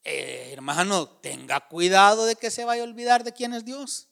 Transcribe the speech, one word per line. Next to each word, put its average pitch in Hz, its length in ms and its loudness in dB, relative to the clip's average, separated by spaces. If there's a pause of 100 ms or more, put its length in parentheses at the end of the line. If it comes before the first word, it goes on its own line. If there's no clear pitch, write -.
Eh, 135 480 -8
hermano, 151 560 -4
tenga 135 600 -8
cuidado 190 580 6
de 226 100 0
que 226 160 -8
se 240 140 -8
vaya 240 160 -2
a 240 40 -6
olvidar 233 380 0
de 233 100 -12
quién 240 200 -8
es 233 100 -10
Dios 262 480 -12